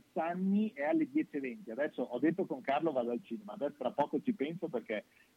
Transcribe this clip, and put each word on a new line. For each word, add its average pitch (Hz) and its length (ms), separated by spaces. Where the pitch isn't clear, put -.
Sunny, 190 600
è - 100
alle 160 260
dieci - 280
e - 20
venti. 117 320
Adesso 139 320
ho 123 160
detto 165 260
con 135 160
Carlo 151 300
vado 120 180
al 120 140
cinema, 104 300
adesso 135 260
tra 123 100
poco 143 320
ci 123 120
penso 156 340
perché, 113 380